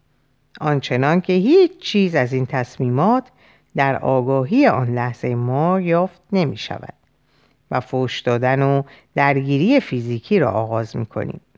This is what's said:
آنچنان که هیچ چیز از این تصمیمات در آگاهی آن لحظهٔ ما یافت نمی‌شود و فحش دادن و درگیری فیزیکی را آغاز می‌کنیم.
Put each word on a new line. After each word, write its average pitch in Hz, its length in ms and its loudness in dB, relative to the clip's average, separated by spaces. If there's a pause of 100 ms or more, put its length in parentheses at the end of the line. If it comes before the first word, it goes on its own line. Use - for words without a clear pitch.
(600)
آنچنان 147 600 0
که 185 120 -2
هیچ 294 440 4
چیز 190 380 0
از 127 180 0
این 131 120 0
تصمیمات 139 840 -2 (480)
در 139 200 0
آگاهی 135 720 2
آن 120 280 0
لحظهٔ 120 400 -4
ما 139 460 0
یافت 175 400 0 (100)
نمی‌شود 143 600 -4 (800)
و 131 80 0
فحش 127 400 -4
دادن 127 420 0
و 139 220 2 (320)
درگیری 143 640 2
فیزیکی 120 600 -2
را 123 120 2
آغاز 113 460 -4
می‌کنیم. 120 440 -8 (160)